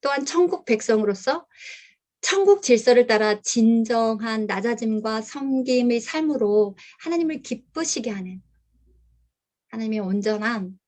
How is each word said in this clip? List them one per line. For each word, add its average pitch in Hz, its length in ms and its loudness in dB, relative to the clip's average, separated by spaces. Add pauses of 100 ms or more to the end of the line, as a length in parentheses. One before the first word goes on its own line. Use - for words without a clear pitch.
또한 277 240 -2
천국 349 400 0
백성으로서 214 800 0 (760)
천국 392 420 4
질서를 247 440 4
따라 214 340 2
진정한 226 1040 0
낮아짐과 220 760 -4
섬김의 254 800 0
삶으로 214 760 0 (240)
하나님을 320 420 -4
기쁘시게 247 680 -6
하는 185 320 -10 (1300)
하나님의 220 320 -4
온전한 208 880 -4